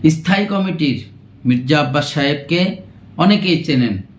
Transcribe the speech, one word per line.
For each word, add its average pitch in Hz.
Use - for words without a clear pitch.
স্থায়ী 196
কমিটির 165
মির্জা 127
আব্বাস 143
সাহেবকে 156
অনেকেই 185
চেনেন। 117